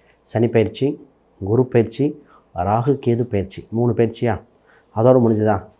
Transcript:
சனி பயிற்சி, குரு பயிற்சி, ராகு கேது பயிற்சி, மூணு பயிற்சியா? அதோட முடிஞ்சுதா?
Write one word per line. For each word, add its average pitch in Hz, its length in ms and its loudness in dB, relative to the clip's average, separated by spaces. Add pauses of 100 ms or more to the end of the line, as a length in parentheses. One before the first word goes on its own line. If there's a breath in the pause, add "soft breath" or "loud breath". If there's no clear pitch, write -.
(220 soft breath)
சனி 117 260 0
பயிற்சி, 113 580 0 (380)
குரு 117 220 2
பயிற்சி, 131 560 0 (320 soft breath)
ராகு 117 520 0
கேது 120 160 0
பயிற்சி, 101 480 -6
மூணு 117 220 0
பயிற்சியா? 113 480 -2 (560 soft breath)
அதோட 127 280 6
முடிஞ்சுதா? 107 400 2 (160)